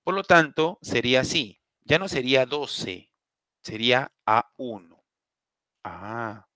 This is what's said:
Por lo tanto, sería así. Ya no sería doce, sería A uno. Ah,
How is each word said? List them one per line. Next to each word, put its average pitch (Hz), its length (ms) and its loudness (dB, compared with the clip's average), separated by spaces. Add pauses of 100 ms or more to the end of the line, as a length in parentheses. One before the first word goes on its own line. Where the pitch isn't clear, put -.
Por 180 100 -4
lo 196 100 -4
tanto, 165 580 2
sería 123 400 0
así. 127 400 -4 (220)
Ya 147 160 2
no 196 80 -6
sería 131 380 2
doce, 123 640 -8 (500)
sería 123 500 0 (140)
A 110 320 2
uno. 98 480 -14 (800)
Ah, 107 720 -12